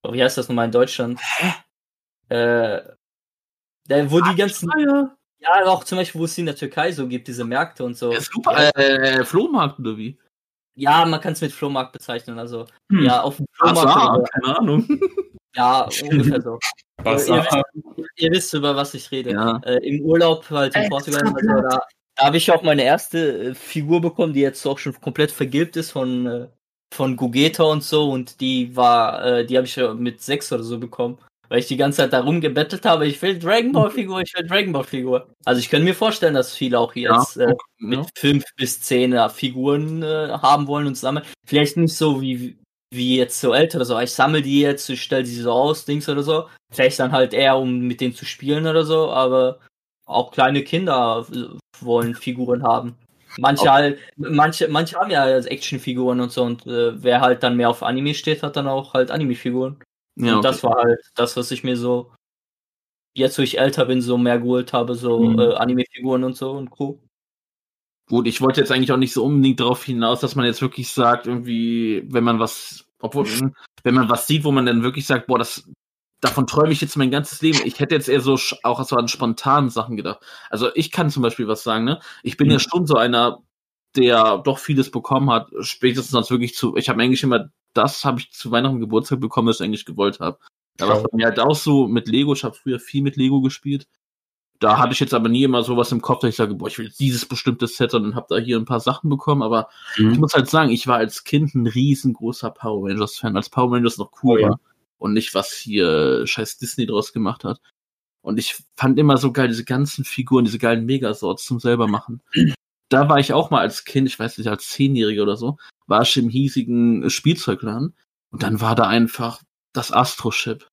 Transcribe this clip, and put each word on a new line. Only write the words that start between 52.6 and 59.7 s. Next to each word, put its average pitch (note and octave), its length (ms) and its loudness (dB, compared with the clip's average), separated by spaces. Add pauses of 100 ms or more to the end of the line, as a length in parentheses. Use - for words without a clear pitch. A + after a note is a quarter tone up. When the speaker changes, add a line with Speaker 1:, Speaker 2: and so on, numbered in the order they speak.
Speaker 1:
haben. A#2+ 340 0 (400)
Manche C#3 340 2
Speaker 2:
Auch - 20 8
Speaker 1:
halt, C#3+ 260 4 (180)
manche, D#3 520 0
manche D#3+ 280 -2
haben G3 140 -2
ja C#3 180 2
Actionfiguren B2+ 920 -2
und B2 120 -4
so B2+ 120 -2
und, A#2+ 220 -6
äh, A#2 360 -2
wer B2 180 4
halt B2+ 220 4
dann A#2+ 140 2
mehr A#2+ 140 4
auf A#2+ 120 -4
Anime C#3 320 -2
steht, D3+ 300 -2
hat C#3+ 120 -6
dann C#3 120 -2
auch C3+ 260 -4
halt B2+ 160 2
Anime-Figuren. C3 720 -2 (360)